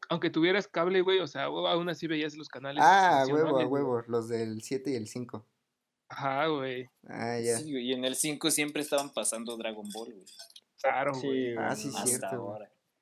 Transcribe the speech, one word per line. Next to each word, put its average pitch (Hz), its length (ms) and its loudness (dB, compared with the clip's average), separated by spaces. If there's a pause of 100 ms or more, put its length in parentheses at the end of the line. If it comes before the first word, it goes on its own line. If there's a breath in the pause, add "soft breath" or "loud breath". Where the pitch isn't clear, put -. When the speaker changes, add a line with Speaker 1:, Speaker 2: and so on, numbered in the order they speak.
Speaker 1:
aunque 165 220 0
tuvieras 185 360 2
cable, 185 340 2
güey, 190 180 4
o 170 80 -2
sea, 139 200 -6
au-, 165 200 -2
aún 175 220 0
así 165 180 -6
veías 156 280 -2
los 151 140 -14
canales 139 360 -2
Speaker 2:
Ah, 180 340 8
Speaker 1:
nacionales, 143 260 4
Speaker 2:
huevo, 143 140 4
a 127 60 4
Speaker 1:
güey. 139 180 0
Speaker 2:
huevo, 120 240 0
los 117 200 -2
del 113 360 -4
siete 131 280 -4
y 131 40 0
el 107 120 -4
cinco. 123 380 -10 (680)
Speaker 1:
Ajá, 139 320 0
güey. 131 420 -4 (180)
Speaker 2:
Ah, 117 320 -4
ya. 117 180 0
Speaker 3:
Sí, 156 140 -6
güey, 127 180 -4
y 131 40 2
en 127 120 -2
el 131 100 -2
cinco 151 360 -2
siempre 147 300 0
estaban 143 320 -2
pasando 113 440 -4
Dragon 110 360 -6
Ball, 113 200 -10
güey. 95 120 -20 (560)
Speaker 1:
Claro, 139 320 2
Speaker 4:
Sí, - 140 -4
Speaker 1:
güey. 131 280 0
Speaker 4:
güey, - 100 -2
Speaker 2:
Ah, 139 100 0
sí, 143 140 -6
Speaker 4:
no. 127 80 -6
Speaker 3:
Hasta - 100 0
Speaker 2:
cierto, 113 200 0 (140)
güey. 101 120 -8
Speaker 3:
ahora. - 180 -14 (300)